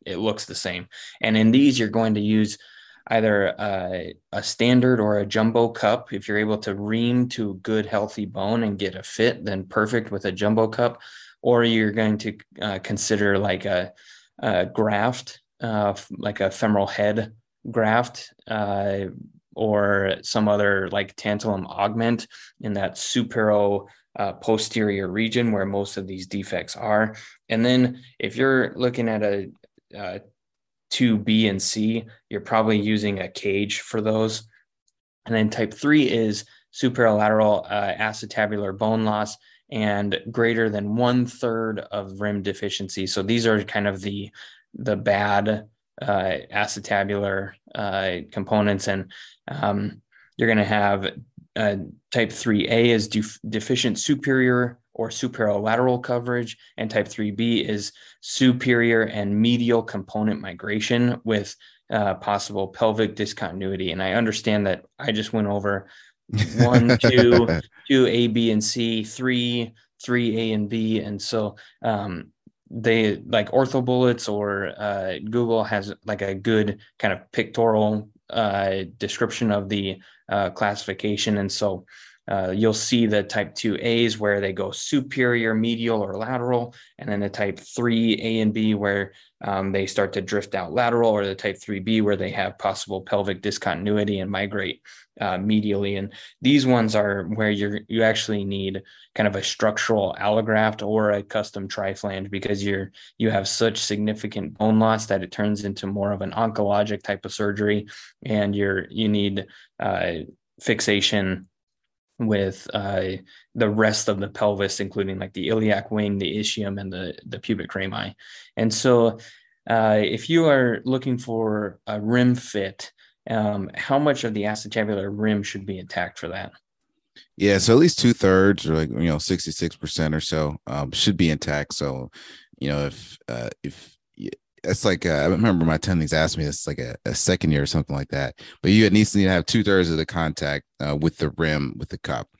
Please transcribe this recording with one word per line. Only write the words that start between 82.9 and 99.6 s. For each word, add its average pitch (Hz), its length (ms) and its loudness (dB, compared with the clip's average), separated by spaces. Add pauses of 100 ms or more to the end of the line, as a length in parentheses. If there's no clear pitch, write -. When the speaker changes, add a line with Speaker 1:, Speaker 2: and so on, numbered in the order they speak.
Speaker 1:
the 104 180 2
type 98 320 -4
two 107 240 -2
A's 117 400 0
where 101 220 2
they 98 140 -2
go 95 160 -4
superior, 123 840 0
medial, 113 480 0
or 98 140 -6
lateral, 120 580 -2 (240)
and - 80 -12
then 104 140 -2
the 101 80 -2
type 101 300 -4
three 117 600 0
A 113 200 -2
and 107 140 2
B 110 200 2
where, 101 380 -2 (320)
um, 98 280 -2
they 98 140 0
start - 280 -2
to 98 80 -2
drift 98 320 -4
out 90 180 -4
lateral, 117 380 2
or 104 160 2
the 95 80 -4
type 98 260 -6
three 98 200 -6
B 110 200 2
where 101 160 2
they 95 140 -4
have 98 280 -4
possible 95 440 -4
pelvic 98 400 -2
discontinuity 101 800 -2
and 95 100 -6
migrate, 98 500 -4 (400)
uh, 92 160 -2
medially. 101 640 0
And 98 160 -8 (260)
these 135 260 4
ones 113 300 4
are 101 280 0
where 107 260 0
you're, 101 380 -2
you 113 140 0
actually 110 440 0
need 95 360 -4 (320)
kind 107 120 2
of 98 100 0
a 95 60 -4
structural 107 760 0